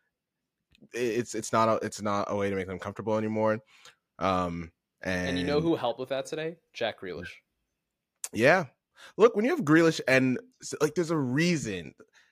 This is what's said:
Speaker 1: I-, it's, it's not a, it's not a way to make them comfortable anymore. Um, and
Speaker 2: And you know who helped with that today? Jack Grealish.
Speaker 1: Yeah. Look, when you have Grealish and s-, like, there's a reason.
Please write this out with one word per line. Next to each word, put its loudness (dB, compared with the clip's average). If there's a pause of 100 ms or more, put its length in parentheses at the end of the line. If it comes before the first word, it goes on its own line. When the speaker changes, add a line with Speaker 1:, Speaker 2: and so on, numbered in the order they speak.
(960)
Speaker 1:
I-, -8
it's, -2
it's -6
not 4
a, 0
it's -8
not -2
a -2
way -2
to -2
make -4
them -8
comfortable -6
anymore. 0 (580)
Um, -2 (300)
and -4
Speaker 2:
And -2
you -4
know 0
who 0
helped -4
with -10
that -6
today? -8 (180)
Jack -4
Grealish. -10 (1040)
Speaker 1:
Yeah. 4 (500)
Look, 6
when 2
you 2
have -2
Grealish 6
and 4 (220)
s-, -10
like, 0
there's -2
a 0
reason. 0 (380)